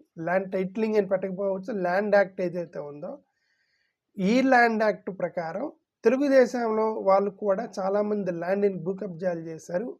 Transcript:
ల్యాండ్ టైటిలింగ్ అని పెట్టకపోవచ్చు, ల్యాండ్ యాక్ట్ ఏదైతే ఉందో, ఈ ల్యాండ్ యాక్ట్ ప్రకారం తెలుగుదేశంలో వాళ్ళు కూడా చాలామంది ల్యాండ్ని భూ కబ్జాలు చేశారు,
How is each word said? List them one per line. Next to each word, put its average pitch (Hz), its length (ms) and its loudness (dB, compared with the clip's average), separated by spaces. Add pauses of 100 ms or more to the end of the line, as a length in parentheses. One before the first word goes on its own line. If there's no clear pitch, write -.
(180)
ల్యాండ్ 185 340 -2
టైటిలింగ్ 208 440 -2
అని 196 120 2
పెట్టకపోవచ్చు, 190 640 -4
ల్యాండ్ 196 440 0
యాక్ట్ 196 240 2
ఏదైతే 175 380 -6
ఉందో, 151 400 -12 (1000)
ఈ 214 240 2
ల్యాండ్ 240 400 4
యాక్ట్ 208 360 -2
ప్రకారం 180 540 -6 (320)
తెలుగుదేశంలో 240 880 2
వాళ్ళు 202 380 4
కూడా 196 380 -2 (100)
చాలామంది 202 520 0
ల్యాండ్ని 185 380 0
భూ 185 260 -4
కబ్జాలు 180 460 -6
చేశారు, 165 600 -8